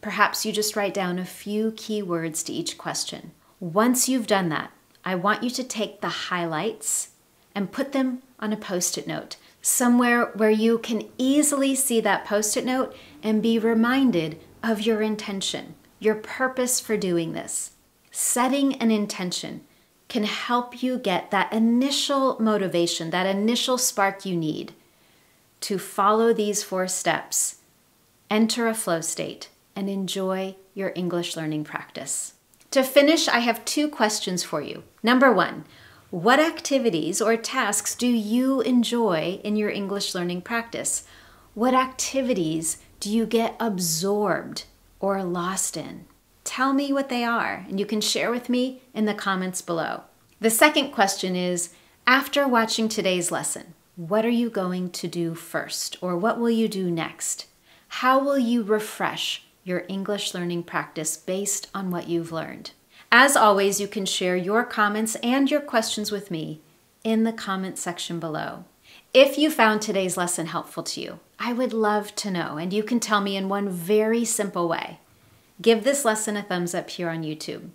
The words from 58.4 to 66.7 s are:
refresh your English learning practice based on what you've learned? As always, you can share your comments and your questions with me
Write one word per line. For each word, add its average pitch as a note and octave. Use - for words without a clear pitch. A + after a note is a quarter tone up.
refresh G3+
your F3+
English G3
learning F3
practice D#3
based G3
on F#3+
what F3
you've E3
learned? -
As C4+
always, G3+
you G3+
can G3
share F3+
your G3+
comments A3
and C4
your D4
questions A3
with G3+
me D#3